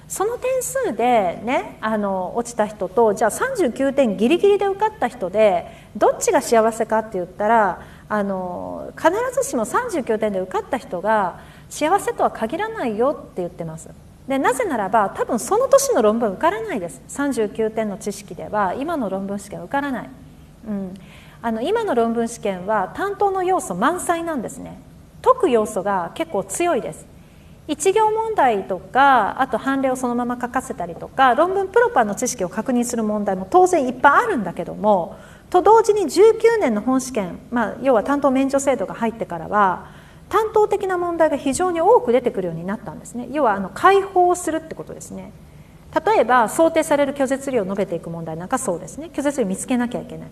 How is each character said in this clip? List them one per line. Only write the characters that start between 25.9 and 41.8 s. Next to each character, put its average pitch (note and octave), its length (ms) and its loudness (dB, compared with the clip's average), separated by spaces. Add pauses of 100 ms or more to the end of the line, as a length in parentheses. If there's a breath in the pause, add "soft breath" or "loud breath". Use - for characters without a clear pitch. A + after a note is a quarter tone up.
結 - 180 -6
構 G3 120 -2
強 F4 320 0
い A3 60 0
で E3 120 -8
す。 - 120 -18 (640 loud breath)
一 F#4+ 260 0
行 G#4+ 180 4
問 A4 240 -2
題 A#3 300 2
と F#3+ 120 -4
か、 B3 640 2
あ C4 60 0
と A3+ 100 -2
判 C4+ 240 -2
例 C4 80 0
を C4+ 60 0
そ C4 120 -2
の A#3+ 60 -2
ま A#3+ 120 -2
ま B3 140 -4
書 B3 100 -6
か B3+ 120 -4
せ A3+ 140 -10
た F3 100 -8
り E3+ 100 -10
と E3 120 -12
か、 C4 260 4
論 F4 220 2
文 G4 120 0
プ G#4+ 120 2
ロ A#4+ 100 6
パ A#4+ 120 4
ー - 20 2
の G#3 100 -2
知 B3 140 -4
識 A#3+ 160 -4
を F3 60 -2
確 A3 240 -4
認 A#3+ 100 2
す A#3+ 120 -4
る A3+ 80 -2
問 G#3 220 -2
題 G3 100 0
も F#3+ 140 -6
当 F#4 160 8
然 E4 220 2
い B3+ 40 -2
っ - 20 -10
ぱ D4 280 6
い A#4+ 40 -2
あ - 20 -2
る G4 100 0
ん G#3+ 60 -2
だ F3 100 -6
け E3+ 120 -8
ど E3 100 -10
も、 F#3 400 2 (340 loud breath)
と F4+ 140 4
同 A4 180 8
時 G#4 140 2
に G4 120 0
十 D4 140 2 (120)
九 A4 260 4
年 C4 160 2
の G#3 60 -2
本 B3+ 200 0
試 B3+ 100 -10
験、 F#3 280 -6 (100)
ま A3+ 200 -2
あ、 - 120 -8
要 C4 140 4
は G3+ 80 4
担 C#4 180 0
当 C#4+ 80 4
免 C4 200 2
除 C#4 100 0
制 C4+ 160 2
度 G3 100 -4
が E3+ 80 -8
入 A3+ 180 -2
っ - 20 -12
て A3 120 -8
か E3+ 140 -8
ら D#3+ 80 -12
は、 F#3 400 2 (420 loud breath)
担 G#4+ 240 0
当 G#4+ 140 4
的 G4+ 180 -2
な F#4 140 -2
問 F4 180 -2
題 D#4+ 140 4
が C#4+ 60 0
非 C4+ 180 -2
常 F4+ 160 0
に E4 100 -2